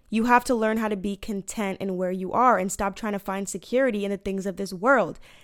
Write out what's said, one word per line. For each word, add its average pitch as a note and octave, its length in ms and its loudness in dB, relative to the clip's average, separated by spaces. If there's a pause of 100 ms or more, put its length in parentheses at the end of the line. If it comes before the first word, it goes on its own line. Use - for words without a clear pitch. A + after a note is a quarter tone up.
(120)
You A3 120 2
have B3 200 6
to B3+ 120 2
learn A3 220 2
how G#3+ 100 0
to G#3 80 0
be G3+ 180 -4
content G3 640 -6
in F#3+ 160 -4
where F3+ 140 0
you F#3 220 -4
are A#3 260 4
and F#3+ 140 -2
stop G3 240 -4
trying G#3+ 160 -4
to G3 80 -4
find G3 280 -6
security A3+ 560 0
in G3 60 -2
the G3+ 60 -2
things F#3+ 280 -6
of F#3+ 120 -4
this G3 160 -6
world. G#3 480 2 (240)